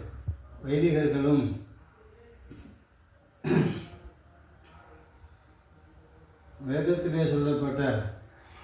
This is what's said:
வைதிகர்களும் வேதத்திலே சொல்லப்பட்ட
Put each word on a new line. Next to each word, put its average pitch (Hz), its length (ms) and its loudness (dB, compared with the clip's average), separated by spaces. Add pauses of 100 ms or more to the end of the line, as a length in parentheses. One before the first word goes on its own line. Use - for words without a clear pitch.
(680)
வைதிகர்களும் 143 800 4 (4000)
வேதத்திலே 160 640 0
சொல்லப்பட்ட 143 500 0 (800)